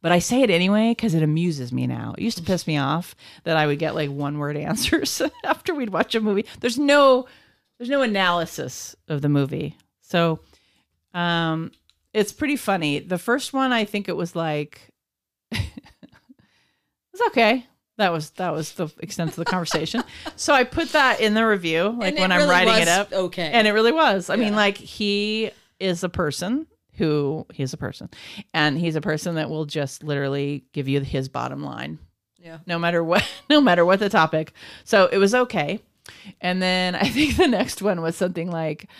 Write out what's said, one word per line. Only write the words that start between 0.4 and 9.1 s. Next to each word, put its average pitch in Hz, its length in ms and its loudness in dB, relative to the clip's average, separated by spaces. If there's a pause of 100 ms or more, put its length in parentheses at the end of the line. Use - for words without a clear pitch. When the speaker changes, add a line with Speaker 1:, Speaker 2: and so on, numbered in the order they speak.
Speaker 1:
it 233 80 4
anyway 202 440 4
'cause 220 200 -2
it 160 80 4
amuses 151 500 0
me 127 140 -2
now. 117 320 -6
It - 60 -6
used 226 140 -4
to 170 40 -12
piss 180 240 -2
me 151 120 0
off 143 360 -4 (300)
that 165 120 0
I 151 120 2
would 147 100 0
get, 160 160 -2
like, 151 160 -2
one-word 143 460 -4
<laughs> 151 140 -6
answers - 520 -2 (220)
after - 280 -4
we'd 262 180 -4
watch 185 260 -2
a 226 40 0
movie. 208 240 0 (140)
There's 233 200 -2
no, 277 480 6 (520)
there's 240 120 -8
no 277 120 2
analysis 180 960 -2 (100)
of 147 160 -4